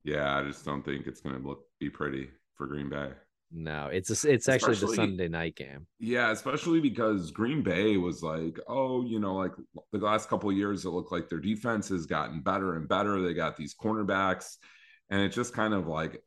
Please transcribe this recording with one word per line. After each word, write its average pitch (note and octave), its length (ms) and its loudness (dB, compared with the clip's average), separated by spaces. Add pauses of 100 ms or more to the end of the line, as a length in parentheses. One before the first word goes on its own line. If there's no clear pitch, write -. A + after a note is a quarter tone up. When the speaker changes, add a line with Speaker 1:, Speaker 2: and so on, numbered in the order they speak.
Speaker 1:
Yeah, C#2+ 320 2
I C#2+ 60 0
just C#2+ 220 -8
don't C#2+ 180 -4
think C#2 220 -4
it's C2+ 160 -10
gonna C2+ 180 -6
look, C#2 260 -10 (140)
be C#2+ 100 -4
pretty C2+ 400 -6 (260)
for D2 100 -6
Green C#2+ 240 -6
Bay. C#2+ 200 -6 (420)
Speaker 2:
No, D2+ 360 -6
it's F2+ 220 -2 (140)
a, D3+ 80 6
it's A#2+ 180 4
actually B2+ 260 4
the G2+ 100 0
Speaker 1:
Especially A2 100 0
Speaker 2:
Sunday F#2+ 320 2
night E2 280 -2
game. C#2 300 -12 (140)
Speaker 1:
Yeah, A#2 320 2
especially D#3 480 2
because A2 520 2
Green C3 300 0
Bay G2+ 360 4
was F2 260 0
like, E2 340 -2 (100)
"Oh, B2+ 380 0
you A2+ 140 0
know, F#2+ 160 0
like, F#2+ 160 0 (400)
the G#2 80 -2
last G#2+ 300 2
couple G2+ 200 2
of G2 60 4
years, G2 300 0
it F2+ 40 0
looked E2+ 220 -4
like F2 180 -2
their E2 120 -2
defense G#2+ 480 0
has F2 160 0
gotten D2+ 360 -2
better F#2+ 360 0
and D#2 100 -6
better. G2 340 2
They F2 120 0
got D#2 240 -2
these C#2+ 180 -10
cornerbacks," G2 800 0 (540)
and G2 120 2
it's G2 140 2
just A#2+ 180 -2
kind A2 200 2
of F#2 120 2
like D#2 420 -4